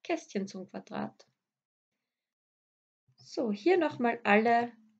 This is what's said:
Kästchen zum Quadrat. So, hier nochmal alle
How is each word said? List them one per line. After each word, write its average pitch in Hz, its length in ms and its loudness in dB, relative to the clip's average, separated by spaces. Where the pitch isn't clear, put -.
Kästchen 311 440 -6
zum 190 240 -14
Quadrat. - 560 -10
So, 247 340 -6
hier 339 280 2
nochmal 294 440 0
alle 233 500 4